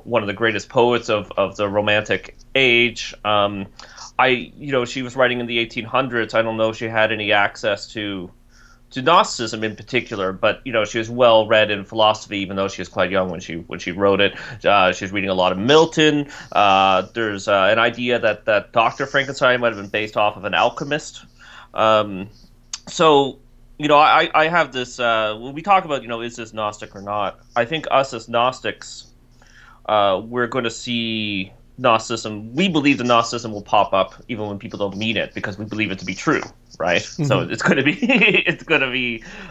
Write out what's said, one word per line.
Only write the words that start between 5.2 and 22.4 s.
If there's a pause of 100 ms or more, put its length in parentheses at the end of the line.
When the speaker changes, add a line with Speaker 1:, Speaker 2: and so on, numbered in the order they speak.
Speaker 1:
in
the
eighteen
hundreds.
I
don't
know
if
she
had
any
access
to, (600)
to
Gnosticism
in
particular,
but,
you
know,
she
was
well
read
in
philosophy,
even
though
she
was
quite
young
when
she,
when
she
wrote
it. (260)
Uh,
she
was
reading
a
lot
of
Milton. (240)
Uh, (120)
there's,
uh,
an
idea
that,
that
Doctor
Frankenstein
might
have
been
based
off
of
an
alchemist. (480)
Um, (580)